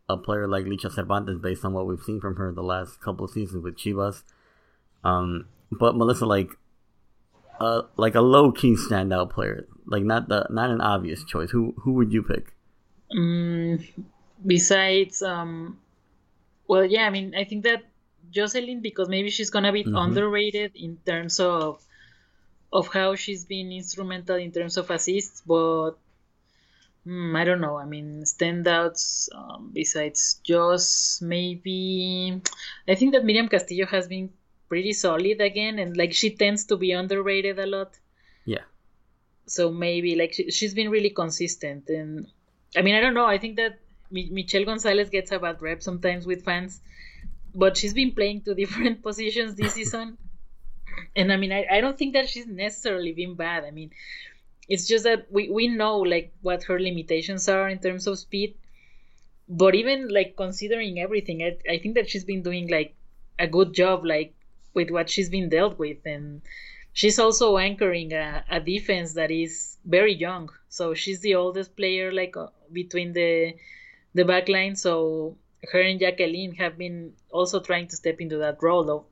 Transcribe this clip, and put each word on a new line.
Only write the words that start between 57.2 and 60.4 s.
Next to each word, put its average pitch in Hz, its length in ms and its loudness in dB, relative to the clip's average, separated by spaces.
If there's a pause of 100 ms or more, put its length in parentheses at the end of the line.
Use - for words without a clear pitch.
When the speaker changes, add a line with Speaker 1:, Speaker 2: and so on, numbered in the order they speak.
Speaker 2:
are 196 220 2
in 185 100 -6
terms 185 260 -4
of 196 140 -4
speed. 202 360 -6 (920)
But 185 280 6
even, 254 340 0
like, 196 260 2
considering 196 640 -4